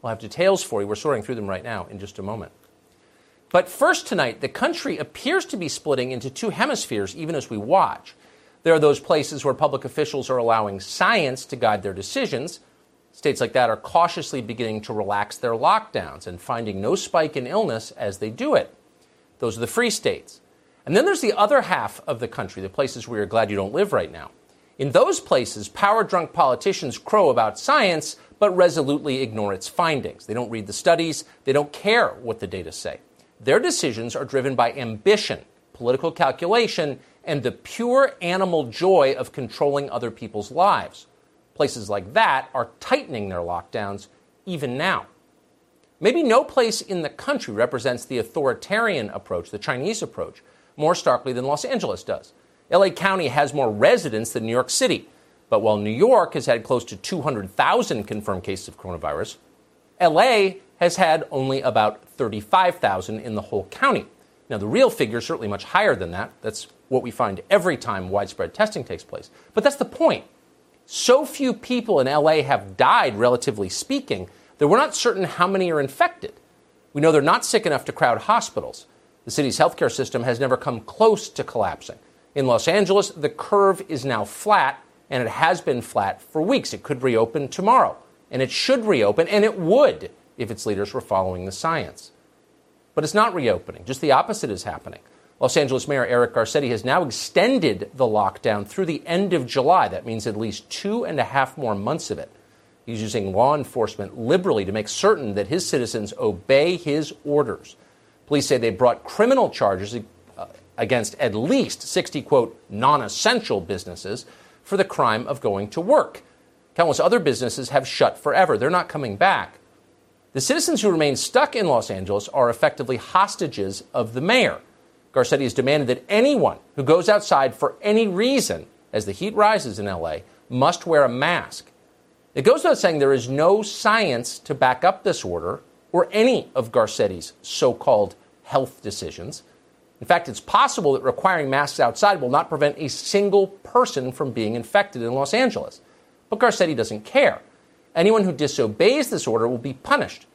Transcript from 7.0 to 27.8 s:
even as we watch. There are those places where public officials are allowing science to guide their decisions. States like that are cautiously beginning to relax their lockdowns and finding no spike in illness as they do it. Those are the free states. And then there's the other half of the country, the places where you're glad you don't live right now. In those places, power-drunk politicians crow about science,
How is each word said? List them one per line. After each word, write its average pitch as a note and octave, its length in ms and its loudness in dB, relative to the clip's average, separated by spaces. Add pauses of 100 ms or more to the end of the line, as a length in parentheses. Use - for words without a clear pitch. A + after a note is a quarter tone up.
even D#3+ 220 -6
as B2+ 120 -6
we A2+ 80 -8
watch. C3+ 600 0 (480)
There E3 100 6
are D#3 60 4
those D3 180 6
places D3+ 460 -2
where C3+ 100 2
public C#3 300 -2
officials C#3+ 440 -6
are C3 80 0
allowing A2 440 0
science E3+ 640 0
to - 100 -10
guide G#2+ 300 0
their G2 100 -4
decisions. C#3 640 -6 (540)
States - 280 -2
like A#2+ 120 -2
that B2 180 4
are G#2+ 60 0
cautiously E3 680 -2
beginning A2 380 -6
to A#2 120 -12
relax G2+ 440 -4
their A#2+ 160 -4
lockdowns A2+ 760 -2
and F2+ 140 -12
finding A2 400 -6
no C3 160 -2
spike D#3+ 400 -2
in B2 100 -6
illness D3+ 460 -4
as G2+ 260 -8
they A2 120 -6
do A#3+ 260 -2
it. - 180 0 (640)
Those A2+ 180 -4
are A2+ 40 -12
the A#2 80 -4
free A#3+ 220 -2
states. - 500 -6 (460)
And D#3 100 0
then C4+ 80 4
there's F#4 160 0
the A3 140 0
other G#3+ 260 4
half D3 460 -4
of B2 140 -6
the A#2+ 60 -4
country, F#2+ 360 -10
the F#2+ 80 -8
places C3 360 -4
where A#2 120 -6
you're G2+ 80 -2
glad A2 240 0
you G2+ 60 -2
don't G2 180 -4
live F#3 180 0
right F#2 180 0
now. D#2 200 -16 (480)
In C3+ 140 -4
those C#4+ 280 4
places, G#2+ 480 -2
power-drunk G3+ 640 0
politicians D3 640 0
crow G3+ 320 2
about A2+ 300 2
science, G3+ 580 0 (220)